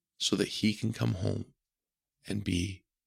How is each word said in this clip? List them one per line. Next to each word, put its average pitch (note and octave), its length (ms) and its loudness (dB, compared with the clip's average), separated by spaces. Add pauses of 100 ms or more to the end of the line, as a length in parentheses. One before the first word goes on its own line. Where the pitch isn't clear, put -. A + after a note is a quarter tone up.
(180)
so - 180 2
that - 240 0
he G#2+ 140 4
can A2+ 180 -2
come A2+ 240 0
home G2 380 -2 (760)
and G2+ 160 -4
be F#2 400 -2 (240)